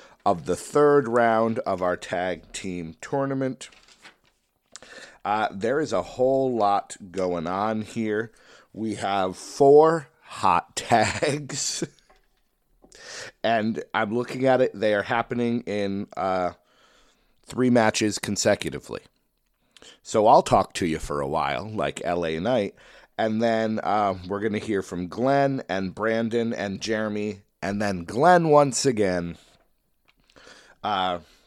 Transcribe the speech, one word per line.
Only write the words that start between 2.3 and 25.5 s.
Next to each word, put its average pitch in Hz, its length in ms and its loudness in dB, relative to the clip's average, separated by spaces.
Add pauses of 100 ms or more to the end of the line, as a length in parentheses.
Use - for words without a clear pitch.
team 87 480 -10
tournament. 135 680 -6 (1500)
Uh, 107 260 0
there 113 300 -2
is 123 140 -4
a 92 80 2
whole 131 560 0
lot 101 400 0 (120)
going 87 380 -2
on 107 360 -2
here. 110 500 -4 (400)
We 107 220 -6
have 98 420 -2
four 147 720 6 (140)
hot - 520 0
<laughs> - 0 -
tags. 127 1120 -2 (1600)
And 110 400 0 (120)
I'm 107 200 -2
looking 123 320 -2
at 127 140 6
it. 123 180 0
They 104 160 2
are 101 100 2
happening 120 580 -2
in, 101 460 -4 (100)
uh, 92 340 -2 (960)
three 127 240 0
matches 110 500 2
consecutively. 80 840 -2 (1000)
So 107 240 4
I'll 147 160 8
talk 101 300 2
to - 120 -4
you 78 140 -2
for 73 220 -6
a 69 80 -4
while, 73 400 -4
like 80 340 -4
L 87 220 -2
A 80 160 -4
Knight. 107 340 -2 (440)
And 110 220 0
then, 113 400 0
uh, 101 320 0 (140)
we're 101 140 -4
gonna 107 180 -2
hear 98 240 -2
from 90 240 -6
Glenn 135 600 0